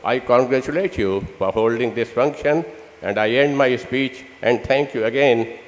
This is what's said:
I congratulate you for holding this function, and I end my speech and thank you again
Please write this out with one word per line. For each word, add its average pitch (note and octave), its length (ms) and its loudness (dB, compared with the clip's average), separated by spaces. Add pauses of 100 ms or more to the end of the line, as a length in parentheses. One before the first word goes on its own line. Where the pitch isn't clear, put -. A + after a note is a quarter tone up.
I B2 140 0
congratulate C3 800 0
you G2 280 0 (120)
for F#2+ 140 0
holding A2+ 420 0
this A#2 160 -4
function, D3 540 0 (380)
and G2+ 160 -2
I G#2+ 120 2
end C#3 260 2
my C3 200 2
speech C3 480 -6 (180)
and A#2 220 2
thank C#3 300 0
you A2+ 100 -2
again A#2 640 2